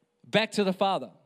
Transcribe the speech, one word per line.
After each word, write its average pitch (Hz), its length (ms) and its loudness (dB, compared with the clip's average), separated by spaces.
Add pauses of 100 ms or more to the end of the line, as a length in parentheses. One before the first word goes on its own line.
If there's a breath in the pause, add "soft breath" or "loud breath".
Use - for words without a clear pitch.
(240)
back 208 280 0
to 208 100 0
the 190 100 2
Father. 180 380 -2 (160)